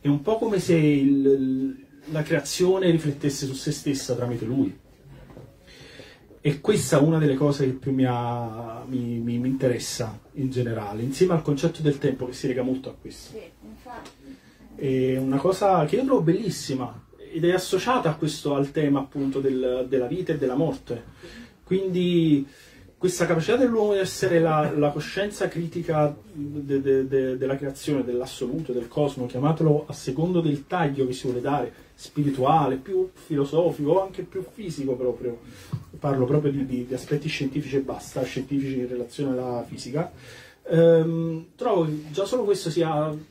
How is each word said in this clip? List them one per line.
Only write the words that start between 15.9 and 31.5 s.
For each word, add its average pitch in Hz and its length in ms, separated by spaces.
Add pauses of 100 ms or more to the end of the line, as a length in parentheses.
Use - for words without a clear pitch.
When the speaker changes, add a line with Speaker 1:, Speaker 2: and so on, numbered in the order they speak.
Speaker 1:
io 262 80
trovo 254 160
bellissima 165 840 (300)
ed 165 140
è 175 60
associata 185 580
a 151 60
questo, 147 380
al 139 180
tema 143 280
appunto 135 400
del, 127 480
della 123 180
vita 165 280
e - 20
della 131 180
morte. 135 480 (640)
Quindi 175 840 (520)
questa 180 260
capacità 165 320
dell'uomo 226 380
di 196 60
essere 180 380
la, 156 380
la 147 140
coscienza 196 580
critica 156 680 (160)
de-, 143 520
de-, 135 260
de-, 131 300
della 135 180
creazione, 139 480
dell'assoluto, 127 680
del 120 160
cosmo, 139 360
chiamatelo 151 640
a - 80
secondo 170 480
del 143 240
taglio 139 400
che 123 80
si - 120
vuole 123 140
dare, 131 320 (220)